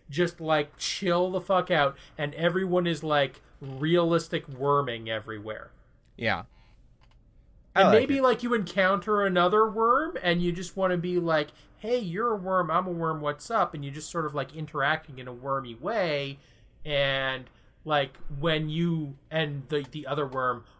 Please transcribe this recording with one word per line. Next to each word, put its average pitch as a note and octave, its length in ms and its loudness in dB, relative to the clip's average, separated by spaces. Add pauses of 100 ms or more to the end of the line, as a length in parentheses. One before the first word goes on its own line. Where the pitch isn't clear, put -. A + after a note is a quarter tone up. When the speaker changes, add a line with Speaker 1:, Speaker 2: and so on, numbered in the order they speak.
(100)
Speaker 1:
just, E3+ 320 -2
like, D#3 340 0
chill F3+ 540 0
the F#3 100 -2
fuck F3+ 300 2
out, C#3+ 260 2 (220)
and D3 160 -4
everyone F3 520 2
is, D#3+ 160 -2
like, D3 380 0 (220)
realistic E3 840 0
worming C3 600 0
everywhere. A2 600 -8 (480)
Speaker 2:
Yeah. G#2 260 -2 (1300)
I F3+ 80 4
Speaker 1:
And F#3 80 8
Speaker 2:
like G#3+ 100 8
Speaker 1:
maybe, C4+ 180 2
Speaker 2:
it. C4+ 40 0
Speaker 1:
like, B3+ 200 4
you A#3+ 120 0
encounter G3 680 0
another F#3+ 460 4
worm, A#3+ 540 0
and F3 200 2
you F3 100 2
just F3 240 -8
wanna F#3 200 2
be F3+ 220 0
like, D#3+ 300 0 (300)
"Hey, A#3+ 200 -2
you're A3 340 -2
a G#3+ 40 -2
worm, F#3 340 0
I'm F3+ 160 0
a F#3 40 -4
worm, D#3+ 300 -2
what's D3 300 -4
up?" G3+ 240 0
And D3 100 -8
you C#3 60 -8
just D3+ 200 -12
sort E3 140 -2
of, D3 100 -6
like, C#3 200 -4
interacting D3 640 -2
in B2+ 100 -12
a B2+ 40 -10
wormy B2+ 420 -6
way, D3 640 -2 (480)
and, C3+ 640 -2 (340)
like, D3 320 0 (220)
when D#3 320 0
you D#3+ 460 -2 (140)
and D3+ 380 -4
the, D3 220 -2
the D3 160 -10
other C#3+ 200 -2
worm B2+ 380 -2 (160)